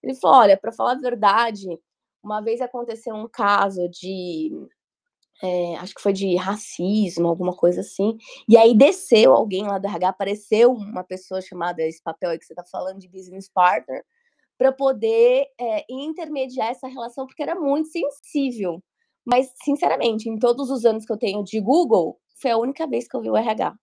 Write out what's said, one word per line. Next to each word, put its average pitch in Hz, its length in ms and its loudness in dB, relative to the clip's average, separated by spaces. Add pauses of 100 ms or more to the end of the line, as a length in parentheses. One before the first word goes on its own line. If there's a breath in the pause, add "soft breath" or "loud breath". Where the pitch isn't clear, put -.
Ele 262 120 -6
falou, 285 260 6
"Olha, 196 180 8
pra 220 140 -8
falar 226 200 -2
a 269 80 -4
verdade, 214 640 0 (560)
uma 214 200 -6
vez 226 180 -4
aconteceu 240 540 -8
um 214 140 -10
caso 196 600 0
de, 175 600 -8 (920)
é, 175 340 -2
acho 185 180 -14
que - 80 -20
foi 202 100 0
de 190 240 -2
racismo, 185 920 -2
alguma 180 280 -2
coisa 175 240 2
assim, 208 360 -4 (320 loud breath)
e 220 80 10
aí 226 180 8
desceu 262 600 6
alguém 208 320 0
lá 202 120 -4
do 190 80 -6
R 208 100 -6
H, 180 120 0
apareceu 208 640 2
uma 202 320 -8
pessoa 185 360 -8
chamada, 175 420 -6
esse 160 200 -6
papel 170 280 -8
aí 165 80 -6
que - 60 -18
você - 100 -20
tá 175 100 -14
falando, 190 340 -10
de 185 100 -20
business 185 400 -18
partner, 180 560 0 (540)
pra 262 140 2
poder, 254 760 2 (140)
é, 226 280 -6
intermediar 269 840 -6
essa 254 160 -10
relação, 262 400 -10
porque - 160 -12
era 311 120 -4
muito 311 340 -2
sensível." 247 960 -6 (440)
Mas, 254 260 0 (100)
sinceramente, 240 680 -2
em 220 100 -6
todos 240 320 0
os 240 140 -6
anos 220 220 2
que 233 60 -6
eu 208 60 -6
tenho 202 240 -4
de 208 180 -6
Google, 220 600 2 (220)
foi 254 80 0
a 226 80 0
única 277 280 -4
vez 240 220 -6
que - 80 -12
eu 233 60 -6
vi 220 80 -6
o 214 80 0
R 226 100 0
H. 196 340 -4